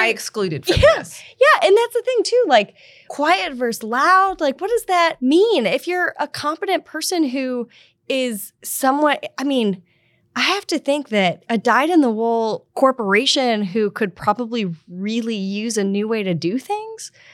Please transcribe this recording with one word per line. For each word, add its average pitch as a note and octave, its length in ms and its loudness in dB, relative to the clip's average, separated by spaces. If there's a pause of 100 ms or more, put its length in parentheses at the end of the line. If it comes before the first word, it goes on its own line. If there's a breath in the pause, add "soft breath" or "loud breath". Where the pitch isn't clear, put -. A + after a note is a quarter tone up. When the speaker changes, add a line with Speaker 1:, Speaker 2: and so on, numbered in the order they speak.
Speaker 1:
I A3+ 40 2
excluded G3 580 -4
from - 140 2
Speaker 2:
Yeah. D#5 200 6
Speaker 1:
this? - 220 -14 (200 loud breath)
Speaker 2:
Yeah, C#5 260 6
and G4 100 8
that's A#4 160 2
the A#4+ 120 -2
thing B4 180 0
too, B4 240 2
like, G#3+ 280 2 (340 soft breath)
quiet E4+ 440 0
versus A#3+ 300 -4
loud, F4 560 2
like, C4+ 220 -2
what F#4 80 -4
does A#4 160 -2
that E4+ 360 0
mean? D#4+ 440 4
If G#3 220 -2
you're F4+ 300 -2
a D4 120 -2
competent D#4+ 560 -4
person D#4+ 420 -2
who B3+ 400 -4 (400 soft breath)
is B3+ 460 -4 (100)
somewhat, C#4+ 720 0
I C4 60 -6
mean, A#3 400 0 (540)
I - 20 -6
have F4 280 -2
to E4 120 -2
think C#4 300 -2
that F#3+ 400 0
a A#3 80 0
dyed-in-the-wool A3+ 1080 2 (100)
corporation A3+ 880 0
who G3+ 280 -2
could G#3 240 -6
probably A3 580 -2 (140)
really A3 480 -6
use G#3 420 -4
a G#3 60 0
new G3 240 -2
way A3 160 -2
to F#3 100 0
do E3+ 240 -2
things, A4 540 -8 (220 soft breath)